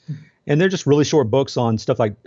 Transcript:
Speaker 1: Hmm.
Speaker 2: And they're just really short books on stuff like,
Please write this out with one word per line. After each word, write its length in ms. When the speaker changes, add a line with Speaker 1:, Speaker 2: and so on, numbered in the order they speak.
Speaker 1:
Hmm. 60
Speaker 2:
And 140
they're 80
just 180
really 180
short 260
books 260
on 220
stuff 200
like, 160